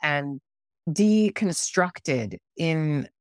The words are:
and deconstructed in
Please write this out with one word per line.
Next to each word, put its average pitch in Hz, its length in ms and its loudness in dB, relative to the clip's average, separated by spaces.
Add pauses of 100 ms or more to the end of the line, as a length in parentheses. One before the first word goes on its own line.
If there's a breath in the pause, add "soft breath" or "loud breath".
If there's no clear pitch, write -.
and 143 360 -2 (500)
deconstructed 180 1500 0 (200)
in 160 500 0 (140)